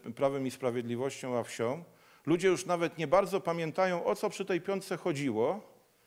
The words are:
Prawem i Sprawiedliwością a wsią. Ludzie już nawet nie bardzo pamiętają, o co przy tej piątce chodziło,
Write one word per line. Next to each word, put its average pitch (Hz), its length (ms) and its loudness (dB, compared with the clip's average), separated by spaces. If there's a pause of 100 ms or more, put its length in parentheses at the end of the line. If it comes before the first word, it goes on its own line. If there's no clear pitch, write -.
(160)
Prawem 139 320 0
i 123 40 -4
Sprawiedliwością 123 880 -2
a 110 40 0
wsią. 127 400 -2 (420)
Ludzie 170 220 2
już 175 180 2
nawet 170 320 0
nie 160 100 -2
bardzo 185 340 4
pamiętają, 170 640 0
o 202 100 2
co 208 140 -2
przy 196 160 -6
tej 180 160 0
piątce 190 360 -4
chodziło, 143 640 0 (460)